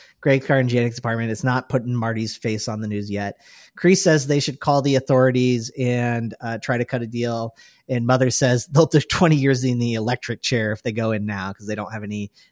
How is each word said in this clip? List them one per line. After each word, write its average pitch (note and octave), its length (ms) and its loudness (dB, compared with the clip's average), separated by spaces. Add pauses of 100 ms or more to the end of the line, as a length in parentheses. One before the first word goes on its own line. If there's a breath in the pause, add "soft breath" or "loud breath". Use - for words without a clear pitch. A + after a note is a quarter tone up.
(200 soft breath)
Greg's C3+ 260 2
car C#3 120 4
and B2+ 100 4
Janet's A#2+ 300 0
apartment. A2+ 340 -4
It's A2 140 -4
not B2+ 240 0
putting B2 260 -2
Marty's A2+ 400 -2
face G#2+ 320 -4
on A2 140 -6
the A2 60 -6
news G#2 220 -6
yet. G2+ 280 -6 (400 soft breath)
Kreese F#3 220 4
says D#3 280 2
they C#3+ 140 2
should B2+ 180 -6
call C#3+ 220 2
the C3+ 140 2
authorities B2+ 840 2
and, A#2+ 640 -2
uh, A#2 160 -6
try A#2+ 200 -4
to A#2+ 80 0
cut A#2+ 180 -4
a A2+ 40 -8
deal. A#2 480 -4 (320 soft breath)
And B2 180 -2
Mother B2+ 260 4
says B2 360 2
they'll D3+ 200 4
do D#3 120 4
twenty D#3 380 4
years C3+ 260 2
in B2 160 0
the A#2+ 140 -2
electric A2+ 480 -4
chair A2 320 0
if G#2+ 100 -8
they A#2+ 80 -4
go A2+ 220 -2
in G#2 120 -2
now, G2 280 -6
'cause G2+ 140 -18
they G#2+ 80 -4
don't G#2 180 -8
have G#2+ 100 -10
any, G#2 280 -8 (200 soft breath)